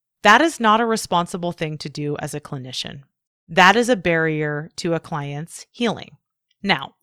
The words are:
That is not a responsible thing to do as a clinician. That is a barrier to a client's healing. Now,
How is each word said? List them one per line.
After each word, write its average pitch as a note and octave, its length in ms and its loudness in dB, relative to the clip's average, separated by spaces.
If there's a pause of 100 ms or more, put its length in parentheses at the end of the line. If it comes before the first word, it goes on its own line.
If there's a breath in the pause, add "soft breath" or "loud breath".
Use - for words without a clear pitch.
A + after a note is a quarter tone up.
(240)
That G#3+ 180 6
is D#4+ 180 -2
not A3 200 4
a A#3+ 40 0
responsible F3 680 -4
thing D#3 260 -8
to D#3 100 -12
do D3 300 -6
as D3 160 -8
a D3 60 -10
clinician. B2+ 640 -12 (440)
That F3+ 280 8
is A#3+ 140 2
a B3 60 4
barrier D#3+ 800 -2
to F3 180 -2
a D#3+ 60 -4
client's C#3+ 720 -12
healing. G3+ 440 -6 (460)
Now, E3 400 -4